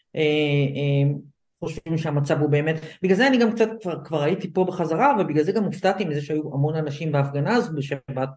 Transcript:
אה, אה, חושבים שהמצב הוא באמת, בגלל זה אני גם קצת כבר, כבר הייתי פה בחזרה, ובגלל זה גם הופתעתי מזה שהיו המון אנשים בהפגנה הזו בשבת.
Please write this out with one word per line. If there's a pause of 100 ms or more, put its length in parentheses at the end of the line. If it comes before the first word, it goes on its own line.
(160)
אה,
אה, (460)
חושבים
שהמצב
הוא
באמת, (220)
בגלל
זה
אני
גם
קצת (140)
כבר,
כבר
הייתי
פה
בחזרה,
ובגלל
זה
גם
הופתעתי
מזה
שהיו
המון
אנשים
בהפגנה
הזו
בשבת.